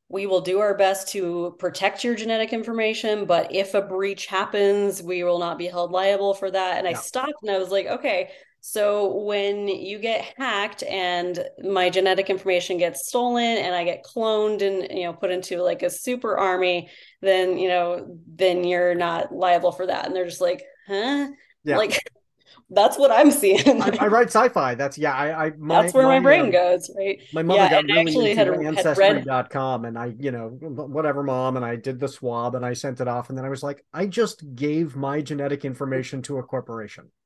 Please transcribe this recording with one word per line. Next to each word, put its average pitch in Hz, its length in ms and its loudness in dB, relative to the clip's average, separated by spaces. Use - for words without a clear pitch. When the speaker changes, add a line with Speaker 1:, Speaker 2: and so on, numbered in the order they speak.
Speaker 1:
"We 196 180 -6
will 185 140 2
do 180 180 0
our 208 180 2
best 190 340 2
to 175 500 -4
protect 190 420 -2
your 240 140 -2
genetic 220 360 -2
information, 220 720 -2
but 170 300 0
if 196 200 -2
a 196 80 2
breach 190 440 -4
happens, 202 760 0
we 175 200 -6
will 175 160 2
not 170 180 -4
be 170 120 -8
held 175 240 -4
liable 196 420 2
for 196 160 -4
that." 185 280 0
And 185 80 -2
I 175 40 0
Speaker 2:
Yeah. - 60 -4
Speaker 1:
stopped 277 460 -6
and 208 80 -6
I 190 80 0
was 185 120 -4
like, 196 160 0
"Okay, 202 440 -4
so 208 600 0
when 202 420 -2
you 196 320 -6
get 226 260 -4
hacked 214 480 -4
and 180 600 -4
my 185 260 0
genetic 190 400 2
information 185 480 -2
gets 170 300 -2
stolen 240 500 0
and 180 160 -2
I 175 80 -2
get - 220 -4
cloned 214 580 -2
and, 196 340 -2
you 185 80 -4
know, 170 80 -6
put 180 200 -4
into, 180 280 -6
like, 175 220 0
a 175 80 -2
super 247 480 -4
army, 180 500 0
then, 185 380 2
you 185 100 0
know, 175 500 -2
then 180 340 2
you're 180 320 2
not 170 400 -2
liable 180 380 2
for 185 140 -6
that." - 200 -4
And 185 80 -6
they're 185 120 -2
just 170 140 -12
like, 180 220 0
"Huh?" 269 420 -2
Speaker 2:
Yeah. 147 120 2
Speaker 1:
Like, 214 220 2
<laughs> - 720 -16
that's 202 260 6
what - 140 6
I'm 262 220 8
seeing. 214 500 4
Speaker 2:
I, - 160 0
I - 80 2
write 226 220 4
sci-fi. 156 480 2
That's, 139 200 -4
yeah, 147 160 0
I, 156 340 -2
I, 160 120 -2
my, 165 240 4
Speaker 1:
That's 180 120 0
where 262 120 8
my 262 140 6
Speaker 2:
my, - 20 2
Speaker 1:
brain 294 200 8
Speaker 2:
um, 233 100 0
Speaker 1:
goes, 180 440 2
right? 196 240 -2
Speaker 2:
my 160 100 -2
mother 185 220 6
Speaker 1:
Yeah, 185 60 6
Speaker 2:
got 180 120 6
Speaker 1:
and 156 80 -2
I 202 60 4
Speaker 2:
really 214 100 4
Speaker 1:
actually 240 240 2
Speaker 2:
into 214 60 0
Speaker 1:
had, 208 100 6
had 180 120 0
read 151 80 -4
Speaker 2:
ancestry 180 440 4
dot 127 280 -2
com, 131 360 -4
and 117 120 -10
I, 120 200 -8
you 139 120 -4
know, 117 200 -8
whatever, 143 720 -4
mom, 131 320 -2
and 123 80 -4
I 117 100 -4
did 127 240 -8
the 135 100 -4
swab 120 460 -6
and 123 100 -6
I 123 100 -4
sent 127 260 -8
it 123 80 -2
off. 120 200 -6
And 135 80 -10
then 131 80 -8
I 135 40 -8
was 135 160 -8
like, 143 280 -10
"I 175 140 -4
just 180 480 -4
gave 147 400 -2
my 139 260 -4
genetic 143 440 -6
information 131 580 -6
to 143 160 -8
a 127 60 -8
corporation. 113 640 -10